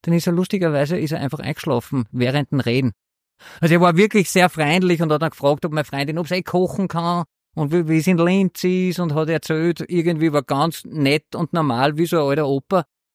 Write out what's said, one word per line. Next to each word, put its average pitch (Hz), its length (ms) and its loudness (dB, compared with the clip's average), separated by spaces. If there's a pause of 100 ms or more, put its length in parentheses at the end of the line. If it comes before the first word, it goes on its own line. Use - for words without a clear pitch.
dann 170 140 0
ist 165 100 0
er 180 80 2
lustigerweise, 170 640 0
ist 151 140 -4
er 160 80 -4
einfach 139 200 -6
eingeschlafen 127 720 -4
während 131 400 -2
dem 139 80 0
Reden. 120 340 0 (680)
Also 170 140 4
er 170 60 4
war 175 160 4
wirklich 208 340 2
sehr 180 180 4
freundlich 165 520 0
und 160 100 0
hat 151 100 2
dann 160 80 -2
gefragt, 143 340 0
ob 156 100 -4
meine 151 120 -2
Freundin, 143 320 -6
ob 170 100 -6
sie 180 80 -4
eh 185 60 -2
kochen 180 460 -2
kann 170 380 -2 (300)
und 147 160 -2
wie, 170 160 0
wie 160 100 2
es 160 100 0
in 180 100 2
Linz 180 460 2
ist 185 360 0
und 170 140 -2
hat 156 160 -2
erzählt, 165 580 -2
irgendwie 165 460 0
war 147 80 2
ganz 147 440 -2
nett 147 500 0
und 160 180 -4
normal, 147 440 0
wie 170 100 0
so 175 100 0
ein 143 120 2
alter 143 180 0
Opa. 139 380 -2 (300)